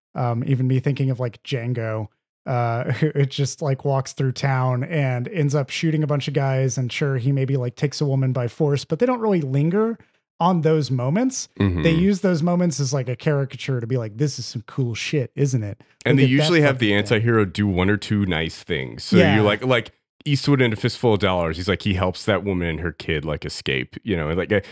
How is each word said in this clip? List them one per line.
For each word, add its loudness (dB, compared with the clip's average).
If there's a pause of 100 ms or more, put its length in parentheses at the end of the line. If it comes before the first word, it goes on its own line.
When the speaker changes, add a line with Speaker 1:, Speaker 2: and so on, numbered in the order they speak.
(160)
Speaker 1:
um, -2
even 0
me 2
thinking -2
of, -4
like, -8
Django, -6 (400)
uh, -2
<laughs> -
who 0
it 2
just, -4
like, -2
walks -2
through -2
town 0
and -2
ends 0
up 0
shooting 0
a 0
bunch -2
of -6
guys, 0
and -2
sure, -2
he 0
maybe, 0
like, -4
takes -4
a 0
woman 0
by -2
force, 0
but -4
they 0
don't 0
really 2
linger 0 (400)
on 4
those 2
moments. 0 (100)
Speaker 2:
Mm-hmm. 2
Speaker 1:
They 4
use 2
those 2
moments 0
as, -2
like, -2
a -4
caricature -2
to -6
be -2
like, -6
"This -2
is -8
some -8
cool -4
shit, -4
isn't 0
it?" -8 (240)
Speaker 2:
And 4
Speaker 1:
Look -
Speaker 2:
they 6
Speaker 1:
at 6
that 4
Speaker 2:
usually 4
have 4
the 2
Speaker 1:
fucking 2
thing. 4
Speaker 2:
anti-hero 4
do -2
one 2
or 2
two 0
nice -2
things. -6
So 2
Speaker 1:
Yeah. 6
Speaker 2:
you 4
like, 2
like, 0 (340)
Eastwood 2
and 2
a -4
fistful 0
of 2
dollars. 0
He's -6
like, 0
he 0
helps -2
that 2
woman -2
and -4
her -4
kid, -4
like, -6
escape, -6
you -2
know, -4
and, -2
like, -2
uh, 2 (100)